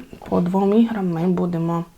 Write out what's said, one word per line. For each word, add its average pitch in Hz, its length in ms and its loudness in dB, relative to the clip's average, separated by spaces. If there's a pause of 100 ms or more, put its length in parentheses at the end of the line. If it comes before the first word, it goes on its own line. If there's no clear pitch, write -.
(300)
по 185 120 2
двом 190 320 2
іграм 220 380 2
ми 165 160 0
будемо 170 580 -2 (120)